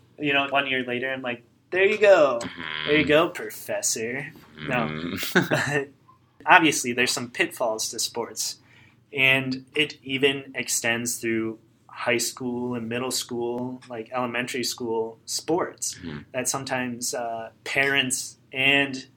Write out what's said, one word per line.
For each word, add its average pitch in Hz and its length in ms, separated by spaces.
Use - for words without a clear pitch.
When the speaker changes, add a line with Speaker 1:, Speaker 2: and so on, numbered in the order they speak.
Speaker 1:
You 147 160
know, 139 160
one 139 180
year 131 180
later, 123 260
I'm 131 100
like, 120 220
"There 185 140
you 214 120
go. 170 440
Speaker 2:
Mm-hmm. 78 460
Speaker 1:
There 151 100
you 151 80
go, 151 240
Professor." 117 1000
No. 113 300
Speaker 2:
Mm. 85 600
<laughs> - 0
Speaker 1:
But 139 400
obviously, 151 480
there's 123 180
some 123 200
pitfalls 120 580
to 117 100
sports, - 580
and 131 540
it 151 280
even 135 520
extends 120 600
through 110 420
high - 300
school 123 580
and 113 140
middle 123 200
school, 123 800
like, 113 240
elementary 123 520
school 113 600
sports, - 760
Speaker 2:
Mm-hmm. 78 140
Speaker 1:
that 127 160
sometimes, 127 640
uh, 117 380
parents 139 720
and 135 640